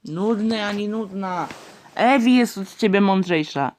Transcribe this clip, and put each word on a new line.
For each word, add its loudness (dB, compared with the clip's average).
Nudny, -2
ani -4
nudna. -6
Ewi 4
jest 2
od -12
ciebie 2
mądrzejsza. 0